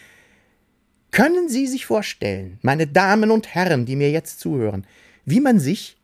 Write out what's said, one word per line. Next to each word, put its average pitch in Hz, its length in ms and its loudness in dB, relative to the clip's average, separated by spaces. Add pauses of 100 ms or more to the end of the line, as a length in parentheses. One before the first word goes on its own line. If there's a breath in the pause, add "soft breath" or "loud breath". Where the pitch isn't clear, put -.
(1120 soft breath)
Können 339 380 2
Sie 262 180 -2
sich 254 200 -8
vorstellen, 98 760 -6
meine 147 240 0
Damen 196 440 4
und 220 240 0
Herren, 165 300 0
die 131 120 -4
mir 143 140 2
jetzt - 300 -6
zuhören, 110 460 -4 (380 soft breath)
wie 180 160 2
man 254 180 4
sich - 460 -4